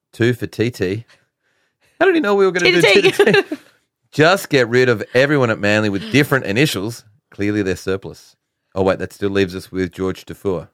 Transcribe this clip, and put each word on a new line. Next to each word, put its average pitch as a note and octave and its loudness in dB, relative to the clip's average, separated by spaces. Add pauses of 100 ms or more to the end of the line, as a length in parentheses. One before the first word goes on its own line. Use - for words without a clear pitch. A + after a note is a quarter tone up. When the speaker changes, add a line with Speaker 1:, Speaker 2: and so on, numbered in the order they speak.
(140)
Speaker 1:
two A#2+ 0
for G#2+ -10
T A2+ -4
T. G#2 -6 (960)
How E4+ 0
did F#4+ 4
he D#4+ 0
know G3+ 0
we G3 4
were F#3 2
gonna F3+ 0
do B3 2
Speaker 2:
T G4+ 4
T - -
T. F#4 2
Speaker 1:
T - 2
T G4 4
T? - -8 (260)
<laughs> - -20
Just F3+ 2
get B2+ 2
rid B2 4
of G#2+ 0 (140)
everyone C#3 2
at A2 -2
Manly G#2 2
with G2+ -6
different C#3 0
initials. A2 -4 (240)
Clearly G#2 -2
they're F#2 -4
surplus. - -10 (400)
Oh, F#2+ 0
wait, F#2 2
that F#2 -10
still G2+ -6
leaves G2 0
us - -14
with F#2 -6
George F#2 -6
Tafua. F2 -8